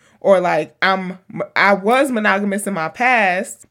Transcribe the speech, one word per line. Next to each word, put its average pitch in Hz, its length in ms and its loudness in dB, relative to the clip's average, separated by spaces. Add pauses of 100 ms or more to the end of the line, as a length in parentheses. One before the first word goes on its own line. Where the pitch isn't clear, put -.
(260)
Or, 190 140 6
like, 170 420 -2
I'm, 185 380 -2 (340)
I 190 200 4
was 240 360 2
monogamous 202 560 -2
in 196 80 -6
my 160 140 -4
past, 214 840 -2